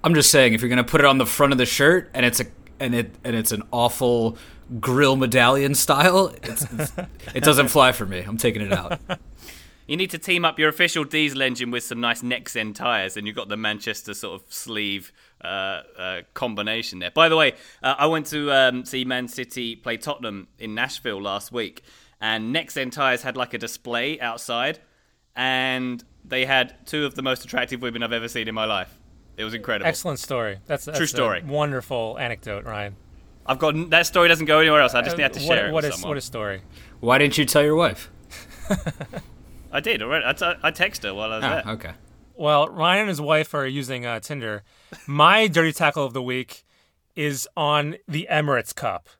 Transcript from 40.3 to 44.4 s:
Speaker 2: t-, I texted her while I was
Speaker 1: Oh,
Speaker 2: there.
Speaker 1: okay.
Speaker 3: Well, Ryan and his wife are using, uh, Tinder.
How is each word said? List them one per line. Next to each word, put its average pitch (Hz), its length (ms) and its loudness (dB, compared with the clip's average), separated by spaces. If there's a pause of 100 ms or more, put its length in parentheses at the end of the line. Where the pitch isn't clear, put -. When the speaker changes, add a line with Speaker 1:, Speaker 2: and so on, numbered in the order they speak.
Speaker 2:
t-, 180 120 -4 (180)
I 156 80 2
texted - 340 -4
her 98 100 -6
while 110 180 -6
I 110 40 -6
was 110 80 -6
Speaker 1:
Oh, 127 40 0
Speaker 2:
there. 107 260 -4
Speaker 1:
okay. 80 180 -12 (420)
Speaker 3:
Well, 151 340 2
Ryan 180 320 2
and 214 80 -2
his 156 120 -4
wife 156 340 0
are 143 120 -2
using, 131 400 -6
uh, 117 140 -6
Tinder. 113 420 -8 (440)